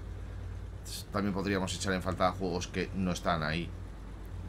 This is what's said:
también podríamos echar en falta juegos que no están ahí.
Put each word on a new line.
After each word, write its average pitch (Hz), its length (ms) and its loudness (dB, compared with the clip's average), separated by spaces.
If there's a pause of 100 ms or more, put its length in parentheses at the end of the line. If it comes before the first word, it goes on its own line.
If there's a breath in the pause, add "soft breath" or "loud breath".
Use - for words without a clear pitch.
(1120)
también 101 220 2
podríamos 95 420 2
echar 92 200 2
en 90 80 2
falta 92 300 4
juegos 90 360 0
que 90 260 0
no 92 180 2
están 85 300 2
ahí. 82 280 0 (800)